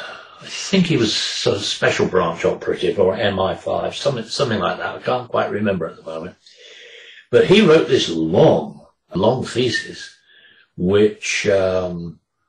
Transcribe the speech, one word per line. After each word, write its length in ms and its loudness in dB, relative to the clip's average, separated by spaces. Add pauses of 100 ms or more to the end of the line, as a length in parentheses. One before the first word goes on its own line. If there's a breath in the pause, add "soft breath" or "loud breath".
(420 loud breath)
I 40 -20
think 420 0
he 100 2
was 180 2
sort 400 -2
of 80 -6
special 420 0
branch 380 -2
operative 560 -2
or 160 2
M 240 -2
I 160 -2
five, 400 -6
something, 300 -4
something 340 -2
like 180 -2
that. 180 -8
I 40 -14
can't 300 -4
quite 220 -2
remember 360 -2
at 80 -12
the 80 -20
moment. 320 -12 (960 loud breath)
But 160 6
he 140 8
wrote 260 6
this 220 2
long, 760 2 (300)
long 300 0
thesis, 680 -4 (600 soft breath)
which, 720 0
um, 720 -2 (300)